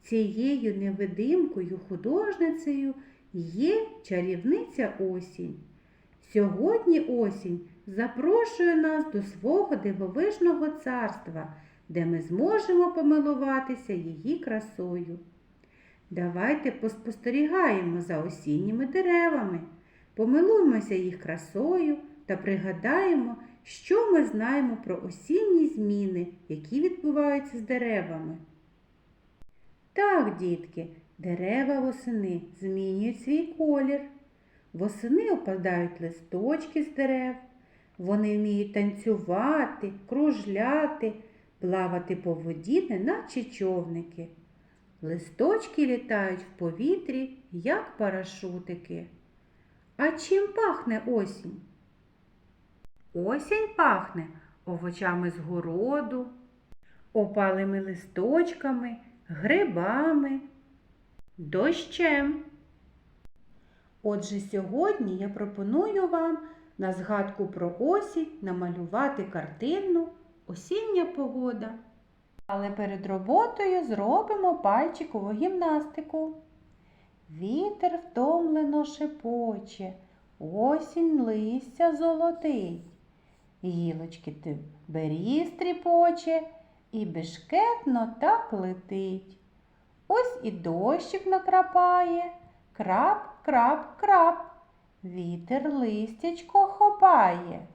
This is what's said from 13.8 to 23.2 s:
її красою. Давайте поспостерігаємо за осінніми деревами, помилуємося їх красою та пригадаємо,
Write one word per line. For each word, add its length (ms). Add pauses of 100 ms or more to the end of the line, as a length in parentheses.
її 460
красою. 800 (920)
Давайте 640
поспостерігаємо 1300
за 200
осінніми 640
деревами, 720 (540)
помилуємося 840
їх 240
красою 760 (280)
та 120
пригадаємо, 1000 (280)